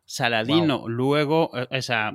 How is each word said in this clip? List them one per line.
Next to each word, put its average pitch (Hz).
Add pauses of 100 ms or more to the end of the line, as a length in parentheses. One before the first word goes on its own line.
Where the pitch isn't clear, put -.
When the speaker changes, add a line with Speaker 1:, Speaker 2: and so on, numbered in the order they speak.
Speaker 1:
Saladino, 127
Speaker 2:
Guau. -
Speaker 1:
luego, 143
eh, 123
esa, 117